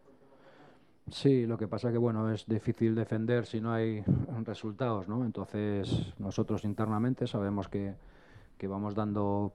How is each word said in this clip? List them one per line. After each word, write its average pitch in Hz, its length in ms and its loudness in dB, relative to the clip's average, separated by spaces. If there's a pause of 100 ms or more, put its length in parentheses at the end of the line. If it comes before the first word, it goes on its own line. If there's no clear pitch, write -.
(1120)
Sí, 131 360 4
lo 117 100 0
que 107 100 -2
pasa 113 240 0
que, 117 60 2
bueno, 110 340 2
es 107 140 -2
difícil 113 480 2
defender 113 540 2
si 110 120 -4
no 113 140 0
hay 110 300 0 (420)
resultados, 107 640 -2
¿no? 120 180 0
Entonces, 104 640 -2 (300)
nosotros 101 440 -2
internamente 110 640 0
sabemos 101 420 -2
que, 98 280 -4 (640)
que 98 80 -4
vamos 101 260 -2
dando 101 600 0